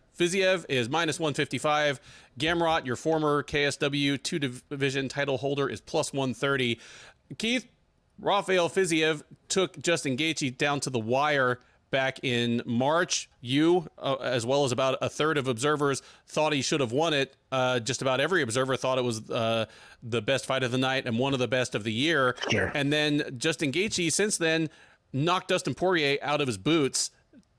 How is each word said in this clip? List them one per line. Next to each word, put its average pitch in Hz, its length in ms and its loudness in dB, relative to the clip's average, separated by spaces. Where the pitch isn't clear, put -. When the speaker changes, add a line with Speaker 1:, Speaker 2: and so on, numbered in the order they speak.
Speaker 1:
Fiziev 185 500 2
is 123 220 0
minus 156 280 0
one 156 160 0
fifty-five. 147 680 0
Gamrot, 165 480 0
your 123 120 -2
former 151 460 2
K 147 200 0
S 143 140 0
W 143 400 0
two - 200 -6
division 135 680 -4
title 139 300 -2
holder, 139 320 -2
is 98 100 -8
plus - 320 -2
one 135 220 -2
thirty. 131 440 0
Keith, 233 280 -2
Rafael 185 500 2
Fiziev 160 540 2
took 185 340 0
Justin 147 360 0
Gaethje 147 400 -2
down 143 240 0
to - 80 -4
the 127 100 -2
wire 127 600 2
back 131 320 0
in 120 440 0
March. 139 640 0
You, 156 480 2
uh, 135 180 -2
as 120 300 -2
well 139 200 4
as 123 80 0
about 131 280 2
a 127 80 0
third 151 280 0
of 127 100 0
observers, 139 540 0
thought 156 240 0
he 143 100 0
should 151 200 0
have 117 100 0
won 156 220 2
it. 139 240 -2
Uh, 127 300 0
just 117 220 -4
about 131 180 2
every 165 220 2
observer 131 340 0
thought 131 220 0
it 127 80 2
was, 110 240 -4
uh, 113 380 0
the 113 180 -2
best 123 240 0
fight 131 180 0
of 117 80 0
the 127 60 0
night 131 280 0
and 117 120 0
one 135 140 2
of 135 80 0
the 123 80 0
best 127 280 -2
of 107 100 -4
the 113 80 -2
year. 131 420 2
Speaker 2:
Sure. 95 240 0
Speaker 1:
And 143 160 0
then 151 460 0
Justin 151 340 -2
Gaethje, 175 400 -2
since 202 260 0
then, 160 320 0
knocked 165 340 0
Dustin 175 260 0
Poirier 156 480 2
out 147 200 0
of 143 60 0
his 110 100 -2
boots 139 540 0